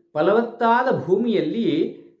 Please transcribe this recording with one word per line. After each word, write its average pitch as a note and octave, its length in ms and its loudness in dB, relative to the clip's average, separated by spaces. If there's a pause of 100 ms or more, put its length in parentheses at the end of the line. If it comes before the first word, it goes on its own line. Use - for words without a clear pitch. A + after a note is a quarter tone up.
(140)
ಫಲವತ್ತಾದ A3+ 880 0
ಭೂಮಿಯಲ್ಲಿ F#3+ 960 -2 (200)